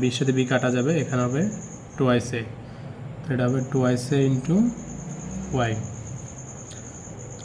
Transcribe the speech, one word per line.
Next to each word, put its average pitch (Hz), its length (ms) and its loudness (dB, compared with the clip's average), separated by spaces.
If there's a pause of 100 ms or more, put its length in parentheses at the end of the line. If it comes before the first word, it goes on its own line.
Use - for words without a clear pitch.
বির 123 180 4
সাথে 135 200 4
বি 131 120 6
কাটা 127 260 4
যাবে, 127 160 4 (100)
এখানে 123 240 0
হবে 135 160 2 (560)
twice 123 320 4 (100)
a, - 20 -6 (800)
তো - 120 -10
এটা 123 140 2
হবে 131 120 2 (120)
twice 127 340 4 (100)
a - 20 6 (100)
into 135 280 2 (1120)
y। - 20 0 (1700)